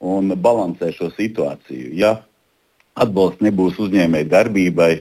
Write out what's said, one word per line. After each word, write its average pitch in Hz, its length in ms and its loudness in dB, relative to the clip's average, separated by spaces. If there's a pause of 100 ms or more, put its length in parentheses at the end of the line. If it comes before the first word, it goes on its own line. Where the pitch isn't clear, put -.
un 95 320 -2
balansē 90 600 -2
šo 85 180 -6
situāciju. 71 840 -6
Ja 104 280 0 (760)
atbalsts 95 460 0
nebūs 92 360 0
uzņēmējdarbībai, 90 1200 2